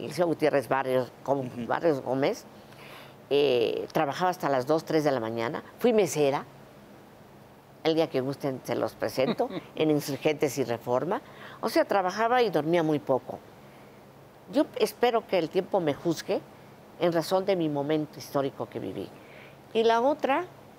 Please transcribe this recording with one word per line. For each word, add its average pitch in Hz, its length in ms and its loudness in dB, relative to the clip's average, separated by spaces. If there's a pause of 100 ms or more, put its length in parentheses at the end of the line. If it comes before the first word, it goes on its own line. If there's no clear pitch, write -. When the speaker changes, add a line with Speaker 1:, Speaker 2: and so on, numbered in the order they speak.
Speaker 1:
licenciado 151 280 -2
Gutiérrez 143 400 2
Barrios, 131 440 0 (100)
con 143 180 0
Speaker 2:
Ujú. 120 260 -6
Speaker 1:
Barrios 143 360 2
Gómez. 135 420 -2 (840)
Eh, 131 640 2
trabajaba 160 380 0
hasta 170 180 -4
las 131 180 0
dos, 156 180 2
tres 151 200 2
de 147 80 4
la 127 80 0
mañana. 117 420 -4 (160)
Fui 240 140 4
mesera. 151 520 2 (1400)
El 160 100 4
día 160 140 2
que 139 120 0
gusten 135 440 -4
se 123 100 -4
los 117 200 -2
presento, 214 540 -2 (140)
Speaker 3:
<laughs> - 140 -20
Speaker 1:
en 156 140 2
Insurgentes 147 680 0
y 135 60 0
Reforma. 123 560 -2 (400)
O - 80 -4
sea, 311 160 2
trabajaba 220 580 2
y 220 80 2
dormía 165 320 2
muy 156 160 2
poco. 123 400 -2 (1120)
Yo 277 140 2 (100)
espero 226 500 2
que 196 120 0
el 160 100 0
tiempo 185 320 0
me 151 140 0
juzgue 170 460 -2 (600)
en 170 120 2
razón 185 340 0
de 196 100 2
mi 165 140 0
momento 147 480 -2
histórico 135 500 -4
que - 100 -10
viví. 98 300 -8 (640)
Y 220 120 2
la 226 180 4
otra, 285 420 0 (340)